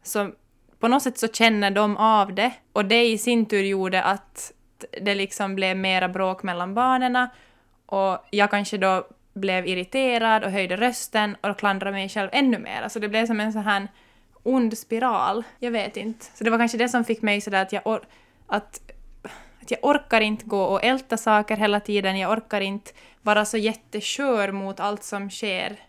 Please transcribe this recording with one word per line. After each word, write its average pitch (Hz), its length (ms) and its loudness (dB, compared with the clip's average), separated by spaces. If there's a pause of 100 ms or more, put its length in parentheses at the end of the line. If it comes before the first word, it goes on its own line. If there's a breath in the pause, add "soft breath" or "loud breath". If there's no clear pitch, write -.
så 202 280 -4 (500)
på 226 80 2
något 262 140 4
sätt 254 160 -4
så 226 100 -2
känner 214 420 2
de 208 260 2
av 208 380 4
det. 214 160 0 (220)
Och 208 120 2
det 233 200 4
i 226 140 2
sin 233 280 2
tur 208 160 2
gjorde 190 400 0
att - 500 -4 (500)
det 202 120 0
liksom 196 400 -4
blev 190 220 0
mera 185 320 2
bråk 185 340 -2
mellan 180 320 -4
barnen. 254 540 2 (580 soft breath)
Och 190 320 0 (120)
jag 202 200 2
kanske 202 280 -2
då 190 280 2 (280)
blev 185 320 -2
irriterad 226 760 0
och 196 60 -2
höjde 185 260 -2
rösten 214 640 -2
och 202 180 -4
klandrade 196 380 -2
mig 196 120 -6
själv 196 240 -4
ännu 262 260 4
mer. - 240 -8
Alltså 220 180 -8
det 208 80 -4
blev 220 180 0
som 226 140 0
en 214 120 -2
så 214 60 -4
här 202 300 0 (540 soft breath)
ond 233 360 2
spiral. 226 680 -2 (140)
Jag 240 120 -6
vet 208 260 -4
inte. 220 280 -8 (100)
Så - 100 -8
det 233 60 2
var 226 80 4
kanske 233 200 2
det 240 100 2
som 233 160 2
fick 220 180 -2
mig 208 180 2
sådär 196 220 0
att 190 100 -4
jag 202 140 -4
or-, 220 180 -2 (420 soft breath)
att, - 340 -6 (840 loud breath)
att - 80 -20
jag - 120 -2
orkar 285 380 4
inte 214 240 -2
gå 202 180 -2
och 190 220 0
älta 262 320 0
saker 214 400 2
hela 208 240 2
tiden. 196 380 -2
Jag 185 140 -2
orkar 220 280 -4
inte 196 300 -6 (320 loud breath)
vara 208 220 4
så 208 140 -4
jätteskör 214 960 -2
mot 196 280 -8
allt 202 220 -4
som 202 280 -8
sker 190 460 -6 (120)